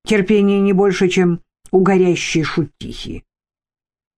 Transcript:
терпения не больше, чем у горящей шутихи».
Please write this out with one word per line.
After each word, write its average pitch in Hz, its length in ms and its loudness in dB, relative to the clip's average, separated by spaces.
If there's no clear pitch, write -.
терпения 202 560 2
не 202 120 2
больше, 190 360 2
чем 175 320 0
у 185 100 2
горящей 180 600 0
шутихи». - 840 -8